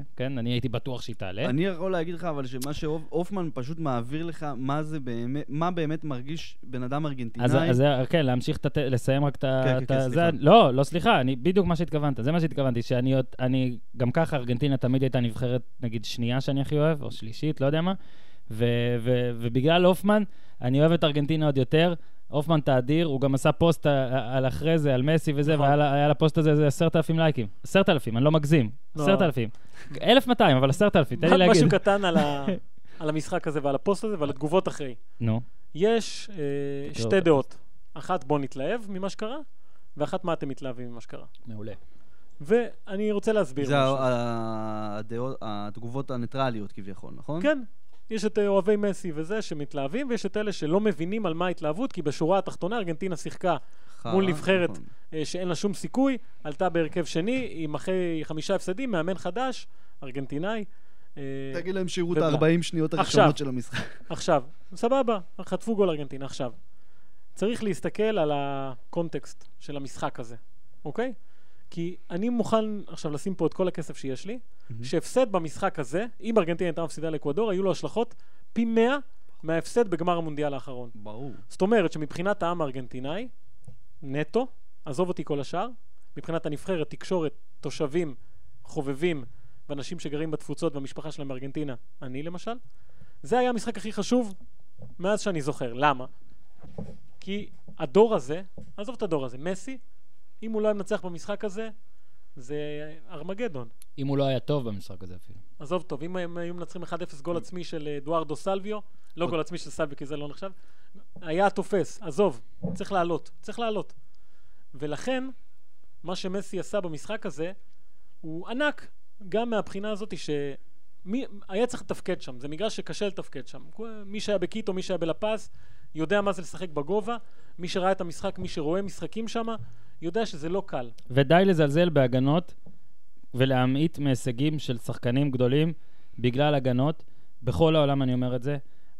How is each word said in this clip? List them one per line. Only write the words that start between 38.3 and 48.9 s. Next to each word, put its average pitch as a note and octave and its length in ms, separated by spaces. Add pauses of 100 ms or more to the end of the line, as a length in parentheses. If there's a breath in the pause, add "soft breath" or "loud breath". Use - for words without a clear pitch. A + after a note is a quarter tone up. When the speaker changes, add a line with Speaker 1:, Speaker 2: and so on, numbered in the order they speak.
Speaker 3:
נתלהב C#3+ 500
ממה G3 200
שקרה, A3 280 (600)
ואחת, D3 260
מה F3 100
אתם D3+ 160
מתלהבים B2+ 420
ממה A#2 100
שקרה. C#3 240 (220)
Speaker 1:
מעולה. G#2+ 260 (680)
Speaker 3:
ואני G#3+ 720
רוצה G#3 220
להסביר C#3+ 320
Speaker 2:
זה C3 160
Speaker 3:
משהו. C3+ 140
Speaker 2:
ה-, C3 140
ה-, A2+ 880
הדעות, A#2 440
התגובות A#2 720
הניטרליות A#2+ 600
כביכול, F#2+ 460
נכון? D#3 240
Speaker 3:
כן. C#4+ 200 (480)
יש G#3+ 160
את, G#3+ 140
אה, G3+ 80
אוהבי G3 280
מסי G3+ 400